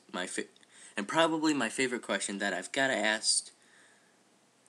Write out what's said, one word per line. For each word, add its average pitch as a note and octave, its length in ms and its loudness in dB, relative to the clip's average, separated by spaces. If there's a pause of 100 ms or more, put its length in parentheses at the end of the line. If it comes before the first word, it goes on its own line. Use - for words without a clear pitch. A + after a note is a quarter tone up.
(100)
my F#2 160 -4
fa-, G#2 180 -6 (520)
and G2+ 100 -4
probably D#3+ 460 4
my B2+ 160 0
favorite B2 320 0
question G2+ 380 -4
that G2 160 0
I've F2+ 180 -6
gotta C3 240 2
asked, G#2+ 560 0 (1160)